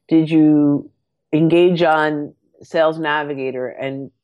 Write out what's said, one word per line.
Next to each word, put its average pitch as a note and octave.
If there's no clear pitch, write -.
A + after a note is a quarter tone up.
Did D#3+
you D3+
engage E3+
on D3+
Sales D#3+
Navigator? C#3+
And, C3+